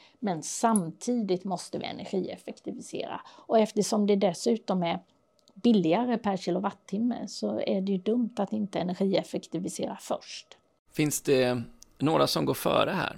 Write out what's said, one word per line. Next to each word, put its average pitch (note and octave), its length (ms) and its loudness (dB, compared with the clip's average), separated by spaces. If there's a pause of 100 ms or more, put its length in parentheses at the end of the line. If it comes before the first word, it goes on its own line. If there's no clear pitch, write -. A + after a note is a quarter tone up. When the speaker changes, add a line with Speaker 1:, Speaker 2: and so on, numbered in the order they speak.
(200)
Speaker 1:
men F3+ 240 -2
samtidigt G3 1000 0
måste F#3 340 -6
vi - 80 -6
energieffektivisera. - 1400 -8
Och - 320 0
eftersom G#3 480 2
det G#3 80 4
dessutom G3 680 0
är F3 160 -2 (540)
billigare G#3+ 640 4
per G3+ 200 0
kilowattimme, G3+ 880 -2
så G#3+ 320 -4
är G3 220 0
det G3 100 -2
ju F#3+ 60 2
dumt A3 400 0
att G3+ 160 -2
inte G3+ 260 -2
energieffektivisera F3+ 1200 -2
först. - 580 -10 (360)
Speaker 2:
Finns D3+ 280 0
det B2 400 4 (360)
några D3+ 300 4
som D#3 180 0
går C3+ 80 2
före - 380 2
här? F#3 260 -4